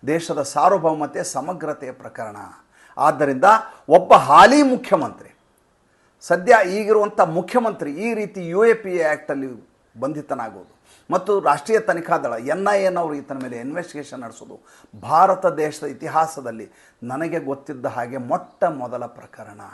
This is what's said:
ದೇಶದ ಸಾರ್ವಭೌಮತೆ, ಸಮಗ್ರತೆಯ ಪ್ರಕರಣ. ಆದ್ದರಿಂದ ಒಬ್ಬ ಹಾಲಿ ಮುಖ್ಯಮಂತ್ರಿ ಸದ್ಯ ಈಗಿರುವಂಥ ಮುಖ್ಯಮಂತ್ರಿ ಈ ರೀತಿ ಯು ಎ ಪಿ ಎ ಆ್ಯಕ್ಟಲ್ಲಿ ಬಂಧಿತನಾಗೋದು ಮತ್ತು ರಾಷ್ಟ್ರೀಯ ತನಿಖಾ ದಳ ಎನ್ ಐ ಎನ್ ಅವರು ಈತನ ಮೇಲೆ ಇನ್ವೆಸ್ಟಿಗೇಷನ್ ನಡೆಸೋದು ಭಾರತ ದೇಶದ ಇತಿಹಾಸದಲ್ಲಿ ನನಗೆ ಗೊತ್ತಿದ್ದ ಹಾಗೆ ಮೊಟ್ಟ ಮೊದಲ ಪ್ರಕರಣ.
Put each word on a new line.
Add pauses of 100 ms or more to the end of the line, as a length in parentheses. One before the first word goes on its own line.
ದೇಶದ
ಸಾರ್ವಭೌಮತೆ,
ಸಮಗ್ರತೆಯ
ಪ್ರಕರಣ. (640)
ಆದ್ದರಿಂದ (440)
ಒಬ್ಬ
ಹಾಲಿ
ಮುಖ್ಯಮಂತ್ರಿ (920)
ಸದ್ಯ (120)
ಈಗಿರುವಂಥ
ಮುಖ್ಯಮಂತ್ರಿ
ಈ
ರೀತಿ
ಯು
ಎ
ಪಿ
ಎ
ಆ್ಯಕ್ಟಲ್ಲಿ (320)
ಬಂಧಿತನಾಗೋದು (300)
ಮತ್ತು
ರಾಷ್ಟ್ರೀಯ
ತನಿಖಾ
ದಳ
ಎನ್
ಐ
ಎನ್
ಅವರು
ಈತನ
ಮೇಲೆ
ಇನ್ವೆಸ್ಟಿಗೇಷನ್
ನಡೆಸೋದು (420)
ಭಾರತ
ದೇಶದ
ಇತಿಹಾಸದಲ್ಲಿ (320)
ನನಗೆ
ಗೊತ್ತಿದ್ದ
ಹಾಗೆ
ಮೊಟ್ಟ
ಮೊದಲ
ಪ್ರಕರಣ. (140)